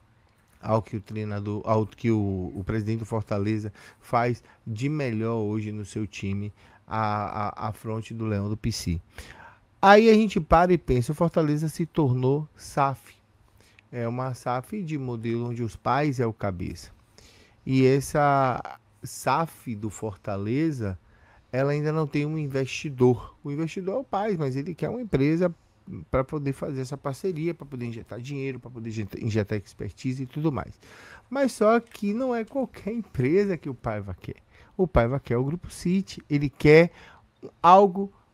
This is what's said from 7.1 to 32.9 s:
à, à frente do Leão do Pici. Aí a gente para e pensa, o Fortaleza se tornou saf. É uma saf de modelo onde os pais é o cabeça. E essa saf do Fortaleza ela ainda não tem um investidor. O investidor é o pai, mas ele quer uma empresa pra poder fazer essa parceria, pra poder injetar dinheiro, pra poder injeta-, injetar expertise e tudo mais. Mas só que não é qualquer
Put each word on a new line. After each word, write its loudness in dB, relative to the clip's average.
à, -2
à -8
frente -8
do -6
Leão 0
do -2
Pici. -4
Aí 10
a 10
gente 4
para 4
e 6
pensa, 0
o -4
Fortaleza 2
se -4
tornou 2
saf. -4
É -4
uma -4
saf -6
de -4
modelo -4
onde -6
os -6
pais 0
é 2
o 0
cabeça. -6
E 4
essa 2
saf -4
do -6
Fortaleza -4
ela 0
ainda -2
não -2
tem -2
um -4
investidor. 0
O -8
investidor -4
é -2
o -8
pai, -2
mas -2
ele -6
quer -4
uma -6
empresa 2
pra 0
poder -4
fazer -6
essa -10
parceria, -6
pra -14
poder -10
injetar -12
dinheiro, -8
pra -18
poder -12
injeta-, -8
injetar -2
expertise -8
e -8
tudo -4
mais. -6
Mas 0
só 4
que -6
não -2
é -2
qualquer -6